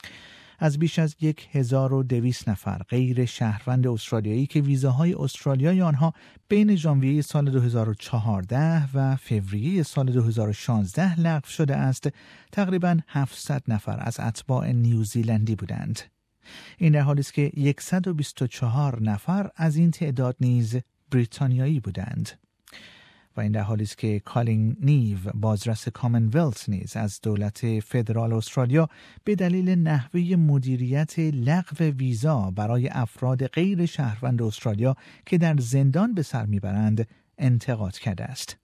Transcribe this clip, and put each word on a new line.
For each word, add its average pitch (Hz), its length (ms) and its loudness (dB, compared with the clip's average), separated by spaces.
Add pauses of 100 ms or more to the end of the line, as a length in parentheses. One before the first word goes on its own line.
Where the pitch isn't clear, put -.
(600)
از 147 200 2
بیش 165 200 0
از 156 220 0
یک 156 300 -2
هزار 135 420 2
و 135 100 2
دویست 123 460 0
نفر 101 280 -2
غیر 123 480 0
شهروند 123 640 0
استرالیایی 113 600 -2
که 151 140 0
ویزاهای 139 520 2
استرالیای 147 680 0
آنها 160 320 2 (360)
بین 208 260 4
ژانویه 147 460 2
سال 143 280 0
دو 131 120 2
هزار 117 280 2
و 107 40 0
چهارده 120 1000 0
و 135 220 2
فوریه 110 680 -2
سال 131 280 0
دو 123 120 4
هزار 113 260 0
و 104 40 0
شانزده 131 640 0
لغو 165 280 0
شده 139 280 0
است، 139 340 0 (420)
تقریباً 180 460 0 (100)
هفتصد 139 600 -4
نفر 107 320 -2
از - 200 -6
اتباع 127 520 -2
نیوزیلندی 113 840 2
بودند. 110 440 -6 (800)
این 156 160 4
در 147 80 4
حالی 143 180 2
است - 140 -4
که 147 240 0
یکصد 147 500 0
و 180 60 -2
بیست 147 280 -4
و 127 60 -2
چهار 123 540 0
نفر 165 540 -2
از 160 200 0
این 170 160 4
تعداد 131 480 -2
نیز 123 360 2 (360)
بریتانیایی 131 680 0
بودند. 98 500 -6 (1080)
و 107 40 -4
این 104 100 -2
در 107 100 0
حالی 107 220 -2
است - 140 -8
که 104 220 -2
کالین 113 640 0
نیو، 127 360 2 (160)
بازرس 110 540 -2
کامنولت، 117 840 0
نیز - 280 -4
از 107 240 -6
دولت 107 580 -2
فدرال 113 540 -2
استرالیا 131 560 0 (340)
به 208 120 0
دلیل 180 340 0
نحوه 175 680 0
مدیریت 139 840 2
لغو 156 640 0
ویزا 131 680 0
برای 113 360 0
افراد 127 600 -2
غیر 175 380 0
شهروند 123 560 -2
استرالیا 113 540 0 (300)
که 185 120 0
در 165 220 4
زندان 139 540 2
به 175 80 -2
سر 117 240 -4
می‌برند 104 600 0 (300)
انتقاد 117 600 0
کرده 92 260 -6
است. - 400 -12